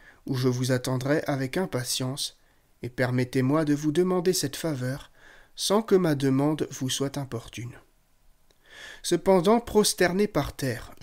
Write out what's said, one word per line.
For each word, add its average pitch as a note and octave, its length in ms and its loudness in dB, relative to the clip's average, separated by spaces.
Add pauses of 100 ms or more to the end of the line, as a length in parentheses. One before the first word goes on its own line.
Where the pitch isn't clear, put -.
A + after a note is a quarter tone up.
(260)
où C3 100 -4
je B2+ 120 2
vous B2+ 240 0
attendrai C3 540 0
avec C3+ 300 -4
impatience, B2+ 840 -4 (440)
et A#2+ 60 -6
permettez-moi B2+ 760 0
de D3 100 2
vous D3+ 180 -2
demander F3+ 400 2
cette - 240 -2
faveur, C3 540 -6 (460)
sans G#3 260 0
que G#3 120 2
ma F3 200 4
demande C#3 560 2
vous - 180 -6
soit C#3 300 -4
importune. A#2+ 540 -10 (1300)
Cependant, F#3+ 580 4
prosterné G3+ 680 2
par C#3+ 260 -4
terre, - 480 -6